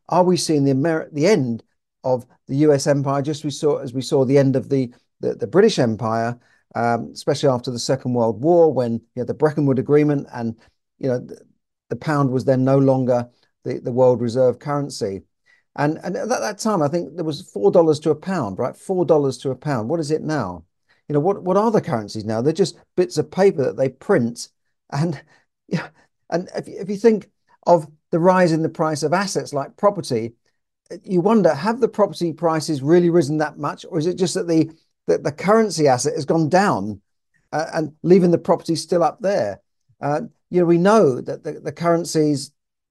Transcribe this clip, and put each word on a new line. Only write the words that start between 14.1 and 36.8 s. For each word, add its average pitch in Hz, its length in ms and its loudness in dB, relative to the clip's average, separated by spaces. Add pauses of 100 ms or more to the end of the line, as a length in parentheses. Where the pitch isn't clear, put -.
reserve 120 380 0
currency. 139 640 -6 (520)
And, 151 280 -2
and 180 140 -6
at - 120 -6
that, - 120 -2
that 214 180 -6
time, 208 220 0
I 147 60 2
think 175 280 -6
there 175 100 -8
was 160 240 -8
four 202 220 0
dollars 160 300 4
to 165 80 0
a 147 60 2
pound, 151 440 -6
right? 131 160 -4
Four 185 300 -4
dollars 143 340 2
to 135 120 -4
a 127 40 -6
pound. 127 340 -4
What 170 100 -2
is 147 120 -6
it 156 100 -2
now? 98 440 -6 (420)
You 151 60 -4
know, 143 60 2
what, 180 240 -2
what 180 140 0
are 220 140 2
the 202 100 2
currencies 110 440 -6
now? 110 160 -2
They're 151 120 0
just 185 240 -2 (180)
bits 180 220 -2
of 147 140 -4
paper 185 320 2
that 127 140 -2
they 135 120 0
print. 123 600 -2 (420)
And, 147 300 -4 (240)
<laughs> - 220 -20
yeah, - 200 -6 (420)
and 180 260 -4
if, - 120 -8
if - 220 -12
you 208 80 -6
think 214 320 2 (360)
of 165 220 4 (240)
the 170 80 -2
rise 180 320 4
in 160 100 0
the 160 80 -2
price 160 340 -4
of 147 100 0
assets 180 400 -4
like 139 240 -8
property, 143 560 -2 (720)
you 180 180 0
wonder, 190 320 4
have 214 260 -4
the 226 80 2
property 170 460 -2
prices 160 480 -2
really 170 280 4
risen 156 300 2
that 151 180 -2
much? 156 320 -8
Or 180 80 -6
is 151 80 -2
it 180 100 -2
just 175 200 -2
that 185 120 -4
the, 160 220 2 (380)
that 170 160 0
the 151 80 -2
currency 180 560 2
asset 127 260 2
has 156 120 -6
gone 160 240 0
down, 117 520 0 (500)